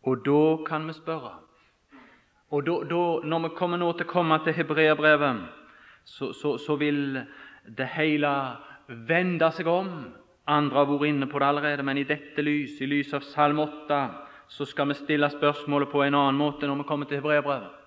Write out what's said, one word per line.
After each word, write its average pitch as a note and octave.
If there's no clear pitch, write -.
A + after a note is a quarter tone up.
Og B2+
da D3
kan D#3
vi D#3
spørre, C3
og C#3+
da, E3+
da, E3+
når E3
vi D#3+
kommer F3
nå F3
til, E3+
komme D#3+
til D#3
Hebreerbrevet, D3+
så, -
så, C#3+
så -
vil C#3+
det A2+
hele D3+
vende E3
seg E3
om. F#3
Andre D3
har C#3
vært C#3+
inne C#3
på C#3+
det C#3
allerede, C#3+
men C#3
i C3
dette D3
lys, D3
i C3+
lys C#3+
av C#3
Salme D3+
åtte, D3
så -
skal C#3+
vi C#3+
stille D3
spørsmålet C#3+
på C#3+
en C#3
annen C#3
måte D3
når C#3+
vi C#3+
kommer C#3+
til C#3+
Hebreerbrevet. C#3